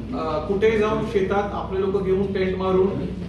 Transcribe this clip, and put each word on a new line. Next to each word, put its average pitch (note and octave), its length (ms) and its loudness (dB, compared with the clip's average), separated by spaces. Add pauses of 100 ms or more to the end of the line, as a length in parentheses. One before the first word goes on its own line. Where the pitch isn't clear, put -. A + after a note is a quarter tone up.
(180)
अ, D#3 300 -4
कुठेही G#3 300 4
जाऊन G#3+ 280 0
शेतात G3+ 480 0
आपले F#3 280 -4
लोक F#3+ 220 0
घेऊन F#3+ 300 0
टेंट F#3 240 0
मारून, F#3 320 2 (400)